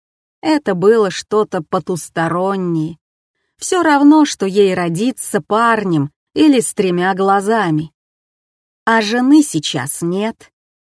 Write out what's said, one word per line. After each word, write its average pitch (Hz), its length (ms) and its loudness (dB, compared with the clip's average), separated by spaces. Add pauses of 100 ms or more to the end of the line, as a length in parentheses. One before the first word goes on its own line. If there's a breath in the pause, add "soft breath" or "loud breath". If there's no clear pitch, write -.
(420)
Это 294 320 -2
было 202 360 2
что-то 208 520 -4
потустороннее. 175 1400 -4 (580)
Всё 370 260 -4
равно, 294 420 4
что - 220 -6
ей 196 280 2
родиться 180 640 -4
парнем — 202 720 0 (240)
или 294 260 4
с - 140 -4
тремя 185 400 0
глазами. 196 800 0 (1000)
А 226 100 2
жены 247 400 4
сейчас 147 600 -4
нет, 196 480 -6 (360)